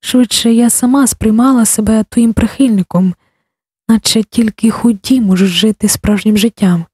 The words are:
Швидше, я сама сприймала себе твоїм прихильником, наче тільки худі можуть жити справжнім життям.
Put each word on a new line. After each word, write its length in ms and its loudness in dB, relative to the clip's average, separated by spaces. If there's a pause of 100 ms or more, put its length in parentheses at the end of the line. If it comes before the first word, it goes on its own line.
Швидше, 520 -2
я 180 2
сама 360 0
сприймала 580 0
себе 440 0
твоїм 240 0
прихильником, 800 -2 (760)
наче 340 0
тільки 480 -2
худі 500 0
можуть 280 2
жити 400 -2
справжнім 480 -2
життям. 580 0